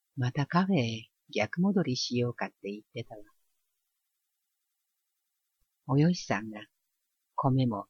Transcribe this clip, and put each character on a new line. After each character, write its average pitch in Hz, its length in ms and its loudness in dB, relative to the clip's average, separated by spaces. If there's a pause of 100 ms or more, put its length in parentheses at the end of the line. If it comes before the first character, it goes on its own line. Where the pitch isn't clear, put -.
(160)
ま 123 160 -2
た 143 140 -2
カ 180 200 2
フ 190 80 2
ェ 165 40 4
へ 113 320 -2 (220)
逆 107 280 -2
戻 190 220 2
り 131 140 -2
し 123 220 -4
よ 120 120 0
う - 40 -8
か 104 120 -6
っ 101 40 -8
て - 200 -12
言 104 100 -10
っ - 20 -20 (100)
て 120 120 -10
た 117 100 -20
わ。 104 80 -16 (2750)
お 139 100 0
よ 160 160 6
し - 140 -8
さ 104 160 -2
ん 110 80 -10
が 104 100 -14 (720)
米 131 320 2
も 104 240 -4